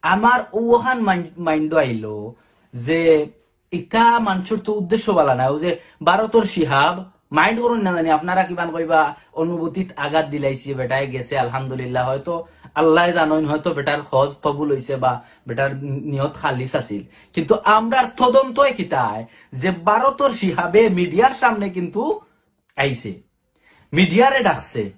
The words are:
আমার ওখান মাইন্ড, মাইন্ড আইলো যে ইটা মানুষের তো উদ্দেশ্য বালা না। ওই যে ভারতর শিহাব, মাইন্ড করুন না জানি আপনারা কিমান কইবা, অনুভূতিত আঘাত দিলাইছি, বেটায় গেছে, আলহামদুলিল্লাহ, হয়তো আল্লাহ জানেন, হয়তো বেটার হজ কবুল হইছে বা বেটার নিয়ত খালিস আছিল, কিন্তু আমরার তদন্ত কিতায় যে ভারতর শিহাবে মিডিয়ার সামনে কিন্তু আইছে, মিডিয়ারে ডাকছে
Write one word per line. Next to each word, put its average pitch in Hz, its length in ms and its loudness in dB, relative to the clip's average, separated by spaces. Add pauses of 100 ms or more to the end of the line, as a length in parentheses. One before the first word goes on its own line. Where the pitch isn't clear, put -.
আমার 214 380 4 (140)
ওখান 233 480 2
মাইন্ড, 180 260 0 (100)
মাইন্ড 156 360 -2
আইলো 110 600 -2 (380)
যে 156 520 2 (460)
ইটা 226 480 2
মানুষের 202 380 -2
তো - 160 -4
উদ্দেশ্য 208 380 -2
বালা 147 240 4
না। 127 140 0
ওই 147 100 -2
যে 170 200 -2 (240)
ভারতর 214 420 4
শিহাব, 160 600 0 (260)
মাইন্ড 208 300 2
করুন 240 200 0
না 185 120 0
জানি 165 160 0
আপনারা 175 340 0
কিমান 175 280 -6
কইবা, 160 440 0 (180)
অনুভূতিত 170 640 -4
আঘাত 143 320 -2
দিলাইছি, 139 440 -4
বেটায় 131 340 -4
গেছে, 127 320 -6
আলহামদুলিল্লাহ, 127 680 -4
হয়তো 165 380 -6 (300)
আল্লাহ 160 360 4
জানেন, 156 340 0
হয়তো 151 280 -2
বেটার 143 260 -2 (120)
হজ 139 180 2 (140)
কবুল 147 280 -2
হইছে 135 240 -4
বা 127 280 -2 (240)
বেটার 135 360 -4
নিয়ত 143 520 -4
খালিস 131 400 -6
আছিল, 104 280 -6 (300)
কিন্তু 165 300 2
আমরার 226 420 4 (120)
তদন্ত 254 420 4
কিতায় 135 680 0 (280)
যে 135 180 -2
ভারতর 214 680 2
শিহাবে 185 500 2
মিডিয়ার 180 500 2
সামনে 208 300 0
কিন্তু 202 520 -4 (560)
আইছে, 127 440 -4 (720)
মিডিয়ারে 220 500 4
ডাকছে 120 540 -4